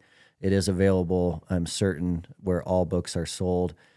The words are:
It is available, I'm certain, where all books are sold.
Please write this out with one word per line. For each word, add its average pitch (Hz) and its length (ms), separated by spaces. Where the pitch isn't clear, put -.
It 95 120
is 98 160
available, 90 800
I'm 87 160
certain, 87 640
where 90 260
all 92 200
books 85 320
are 82 80
sold. 90 480